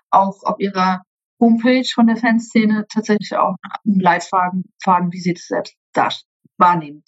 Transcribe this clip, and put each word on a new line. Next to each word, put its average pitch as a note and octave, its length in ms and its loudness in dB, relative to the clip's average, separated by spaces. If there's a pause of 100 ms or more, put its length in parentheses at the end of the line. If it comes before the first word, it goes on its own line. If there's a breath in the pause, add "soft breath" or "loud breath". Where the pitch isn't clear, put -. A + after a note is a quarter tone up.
auch F#3+ 320 0
auf - 180 -6
ihrer F#3 440 -2 (360)
Homepage A#3+ 540 2
von A#3 140 2
der A3+ 100 2
Fanszene A3 720 0
tatsächlich G#3+ 440 -2
auch F3+ 220 0 (280)
einen G3 140 2
Leitfaden, F#3 640 0 (180)
Faden, F3+ 320 0
wie F#3 60 -10
sie F3 160 -4
das - 100 -20
selbst - 300 -8 (180)
dar-, A#2 240 -2 (400)
wahrnehmen. D#3+ 500 2